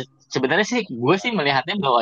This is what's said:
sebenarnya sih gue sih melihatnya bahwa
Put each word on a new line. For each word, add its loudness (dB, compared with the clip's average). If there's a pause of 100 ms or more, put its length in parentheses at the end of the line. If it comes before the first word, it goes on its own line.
(300)
sebenarnya 0
sih -2
gue 0
sih -4
melihatnya 0
bahwa 4